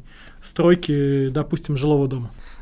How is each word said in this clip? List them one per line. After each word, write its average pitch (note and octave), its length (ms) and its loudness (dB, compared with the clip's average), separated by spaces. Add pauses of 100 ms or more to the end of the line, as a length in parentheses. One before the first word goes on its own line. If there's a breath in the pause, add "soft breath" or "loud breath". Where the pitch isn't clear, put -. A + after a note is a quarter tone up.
(420 soft breath)
стройки, C#3+ 880 2
допустим, D3 480 -2
жилого C#3+ 300 2
дома? B2 240 -6 (300 soft breath)